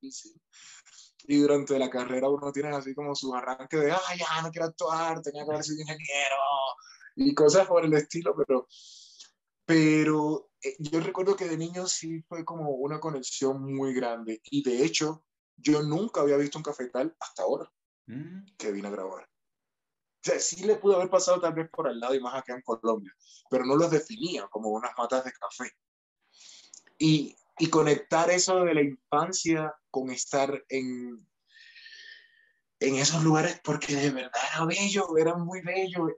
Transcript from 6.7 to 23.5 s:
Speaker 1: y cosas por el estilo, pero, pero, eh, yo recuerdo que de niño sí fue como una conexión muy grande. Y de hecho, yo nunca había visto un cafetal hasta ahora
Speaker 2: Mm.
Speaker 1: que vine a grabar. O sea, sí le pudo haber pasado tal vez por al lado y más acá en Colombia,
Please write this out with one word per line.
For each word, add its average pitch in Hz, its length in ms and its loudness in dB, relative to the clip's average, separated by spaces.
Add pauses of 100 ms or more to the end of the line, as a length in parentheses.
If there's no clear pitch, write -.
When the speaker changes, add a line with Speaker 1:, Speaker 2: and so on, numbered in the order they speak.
Speaker 1:
y 139 180 2
cosas 156 340 8
por 170 160 4
el 156 100 4
estilo, 170 420 0
pero, 131 300 0 (1000)
pero, 156 880 4 (120)
eh, 135 160 -6
yo 156 220 -2
recuerdo 185 360 0
que 185 120 -4
de 160 80 -2
niño 175 300 -6
sí 165 420 -4
fue 165 160 -10
como 160 260 -6
una 143 300 -4
conexión 135 600 -4 (120)
muy 135 200 -2
grande. 113 500 -4
Y 143 180 -2
de 127 220 2
hecho, 160 400 -2 (320)
yo 151 260 2
nunca 165 380 -2
había 143 160 4
visto 143 220 0
un 156 60 -10
cafetal 131 560 -4
hasta - 220 -10
ahora - 280 -2 (380)
Speaker 2:
Mm. 170 380 -12 (120)
Speaker 1:
que 107 140 -4
vine 101 160 -6
a 101 40 -8
grabar. 95 320 -10 (1000)
O - 40 -2
sea, 156 120 2
sí 180 240 -4
le 208 120 4
pudo 196 200 6
haber 180 140 2
pasado 180 300 4
tal 165 140 0
vez 160 160 -6
por 151 180 -4
al 117 120 -4
lado 127 140 0
y 135 60 0
más 123 140 -6
acá 127 200 -8
en 131 80 -12
Colombia, 113 500 -2 (380)